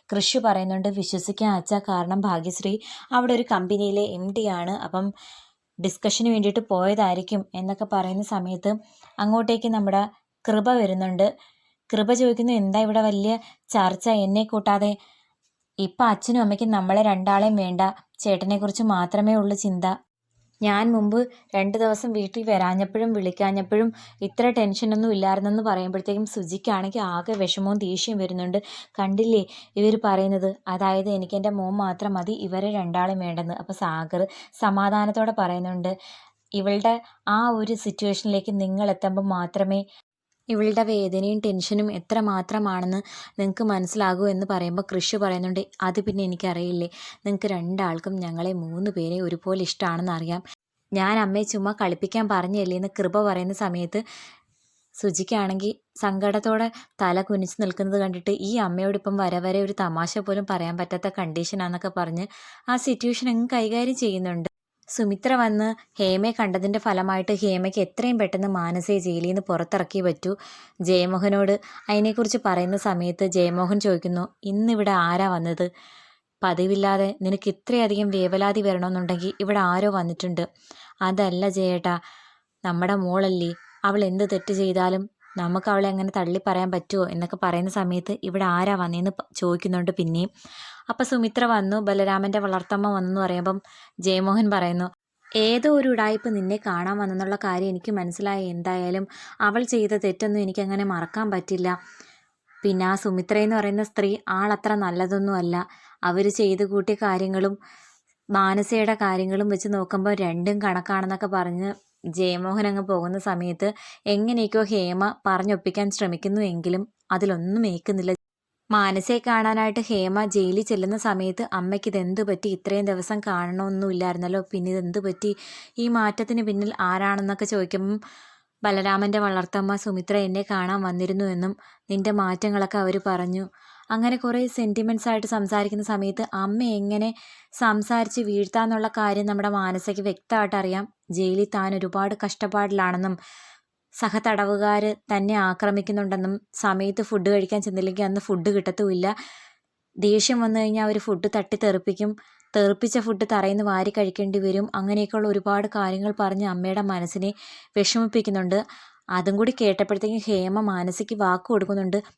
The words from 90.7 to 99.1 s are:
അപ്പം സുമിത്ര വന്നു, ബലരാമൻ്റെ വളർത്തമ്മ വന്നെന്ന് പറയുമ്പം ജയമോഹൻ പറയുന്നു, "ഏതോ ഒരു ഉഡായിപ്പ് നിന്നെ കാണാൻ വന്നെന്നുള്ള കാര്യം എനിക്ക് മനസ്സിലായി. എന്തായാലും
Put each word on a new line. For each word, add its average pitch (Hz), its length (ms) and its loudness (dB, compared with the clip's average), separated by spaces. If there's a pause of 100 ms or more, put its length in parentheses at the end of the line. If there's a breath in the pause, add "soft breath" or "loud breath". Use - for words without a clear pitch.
അപ്പം 240 180 -2
സുമിത്ര 240 400 0
വന്നു, 208 360 2
ബലരാമൻ്റെ 196 580 2
വളർത്തമ്മ 202 500 0
വന്നെന്ന് 190 320 0
പറയുമ്പം 180 360 0 (420 loud breath)
ജയമോഹൻ 190 500 2
പറയുന്നു, 180 380 2 (440)
"ഏതോ 233 420 4
ഒരു 269 160 4
ഉഡായിപ്പ് 220 400 2
നിന്നെ 202 280 -2
കാണാൻ 190 400 -2
വന്നെന്നുള്ള 190 400 -2
കാര്യം 185 320 -2
എനിക്ക് 185 220 -4
മനസ്സിലായി. 196 560 -4
എന്തായാലും 180 580 -2 (340 loud breath)